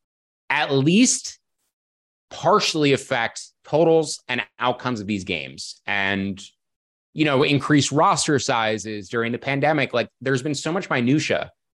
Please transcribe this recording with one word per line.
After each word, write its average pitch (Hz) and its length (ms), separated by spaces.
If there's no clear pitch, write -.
at 147 240
least 165 680
partially 165 640
affect 120 500
totals 160 640
and 123 140
outcomes 123 400
of 98 80
these 101 160
games. 71 640
And, 98 580
you 151 120
know, 139 180
increased 147 480
roster 156 480
sizes 110 720
during 117 240
the 117 40
pandemic. 139 560
Like, 113 140
there's 127 200
been 147 140
so 160 160
much 185 180
minutia 127 640